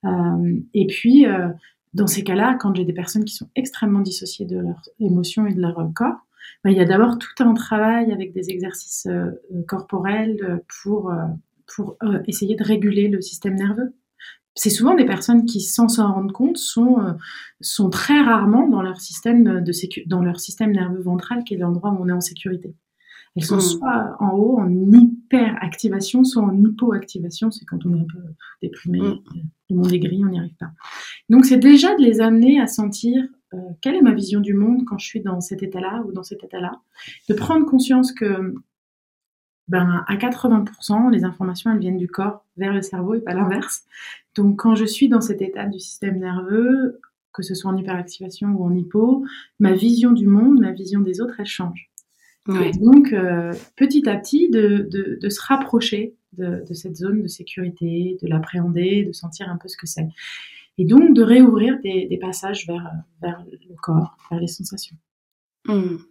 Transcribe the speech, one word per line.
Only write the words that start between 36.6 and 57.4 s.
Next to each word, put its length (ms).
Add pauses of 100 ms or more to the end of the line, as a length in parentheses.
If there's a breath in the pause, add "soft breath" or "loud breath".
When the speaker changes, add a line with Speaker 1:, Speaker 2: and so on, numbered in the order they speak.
Speaker 1:
De 60
prendre 320
conscience 460
que, 420 (1120)
ben, 400
à 100
quatre-vingts 480
pour 200
cent, 240
les 160
informations, 480
elles 60
viennent 180
du 120
corps 360 (120)
vers 160
le 100
cerveau 320
et 60
pas 140
l'inverse. 480 (540 loud breath)
Donc, 220
quand 160
je 100
suis 240
dans 120
cet 220
état 240
du 140
système 380
nerveux, 840 (320)
que 100
ce 120
soit 160
en 60
hyperactivation 760
ou 140
en 100
hypo, 500 (340 loud breath)
ma 140
vision 400
du 140
monde, 340
ma 120
vision 280
des 200
autres, 180
elle 80
change. 440 (560)
Speaker 2:
Ouais. 220
Speaker 1:
Et 40
donc, 420
euh, 400 (220)
petit 300
à 100
petit, 340
de, 400
de, 280
de 120
se 100
rapprocher 760 (200)
de, 340
de 60
cette 220
zone 260
de 60
sécurité, 920